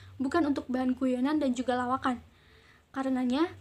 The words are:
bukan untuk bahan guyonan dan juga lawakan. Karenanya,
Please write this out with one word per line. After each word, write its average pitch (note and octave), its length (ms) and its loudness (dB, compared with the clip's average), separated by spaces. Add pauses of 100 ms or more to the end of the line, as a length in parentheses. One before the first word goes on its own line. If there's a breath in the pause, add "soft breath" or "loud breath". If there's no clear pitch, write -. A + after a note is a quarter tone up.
(180 loud breath)
bukan C#4+ 240 2
untuk C#4+ 240 0
bahan B3+ 320 0
guyonan C4 400 2
dan C4+ 160 2
juga B3 240 -2
lawakan. B3+ 400 -2 (720 soft breath)
Karenanya, C4 560 0 (140)